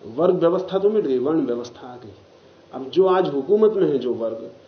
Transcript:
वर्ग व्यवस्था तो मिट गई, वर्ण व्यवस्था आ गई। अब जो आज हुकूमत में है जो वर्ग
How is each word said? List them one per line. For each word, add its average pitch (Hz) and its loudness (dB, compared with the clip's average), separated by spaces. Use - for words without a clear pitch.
वर्ग 175 2
व्यवस्था 180 -2
तो 196 2
मिट 208 -2
गई, 131 0
वर्ण 143 0
व्यवस्था 120 -8
आ 123 -18
गई। 110 -18
अब 131 -12
जो 170 4
आज 185 2
हुकूमत 170 2
में 185 2
है 143 2
जो 120 -2
वर्ग 110 -6